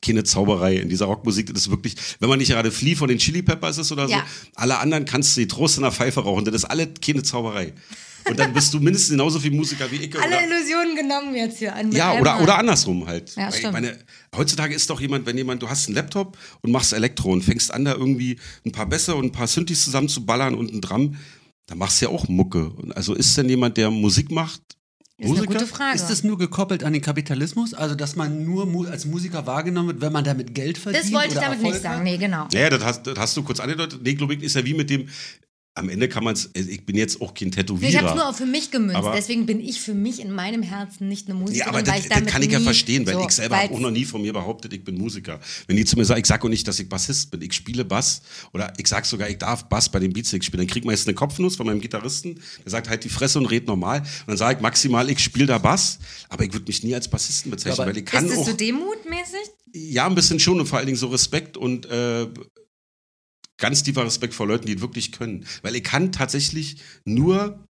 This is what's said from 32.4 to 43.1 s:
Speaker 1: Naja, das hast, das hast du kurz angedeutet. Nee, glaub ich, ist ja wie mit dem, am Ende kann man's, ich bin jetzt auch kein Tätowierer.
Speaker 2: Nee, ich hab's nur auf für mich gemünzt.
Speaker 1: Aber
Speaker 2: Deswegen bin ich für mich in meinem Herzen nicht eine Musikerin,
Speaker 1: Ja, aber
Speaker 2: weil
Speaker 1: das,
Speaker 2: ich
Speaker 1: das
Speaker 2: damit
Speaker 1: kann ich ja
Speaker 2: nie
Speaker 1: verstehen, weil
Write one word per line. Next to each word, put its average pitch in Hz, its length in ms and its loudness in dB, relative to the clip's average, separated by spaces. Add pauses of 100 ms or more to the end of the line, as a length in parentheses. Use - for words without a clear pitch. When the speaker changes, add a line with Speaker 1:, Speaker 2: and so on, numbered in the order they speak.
Speaker 1:
Naja, 139 180 6
das 123 140 2
hast, 117 220 -2
das 135 120 -6
hast 110 180 0
du 151 60 -2
kurz 143 180 -4
angedeutet. 151 420 -4
Nee, 131 120 2
glaub 143 160 -2
ich, 147 120 -4
ist 120 120 -4
ja 131 100 2
wie 139 100 0
mit 147 160 0
dem, 139 180 0 (640)
am 92 140 -6
Ende 110 180 0
kann 113 160 -2
man's, 110 300 -2
ich 95 320 -8
bin 101 120 -2
jetzt 110 260 0
auch 101 100 -10
kein 95 180 -6
Tätowierer. 95 300 -2 (100)
Speaker 2:
Nee, 175 60 6
ich - 60 4
hab's 82 120 4
nur 311 140 0
auf 247 80 -4
für 254 80 -4
mich 277 260 -2
gemünzt. 208 260 0
Speaker 1:
Aber 196 200 0
Speaker 2:
Deswegen 226 300 0
bin 220 120 0
ich - 220 -6
für 214 140 -6
mich 226 260 -2
in 208 100 -8
meinem 202 320 -4
Herzen 196 460 -6
nicht 196 220 -6
eine 190 40 -4
Musikerin, 190 260 -2
Speaker 1:
Ja, - 80 -2
aber - 100 -2
Speaker 2:
weil 220 60 0
Speaker 1:
das, 196 120 2
Speaker 2:
ich 196 140 -2
Speaker 1:
das 214 80 6
Speaker 2:
damit 214 120 2
Speaker 1:
kann 135 120 2
ich 143 100 4
ja 143 60 4
Speaker 2:
nie 117 80 2
Speaker 1:
verstehen, 120 400 2
weil 92 80 2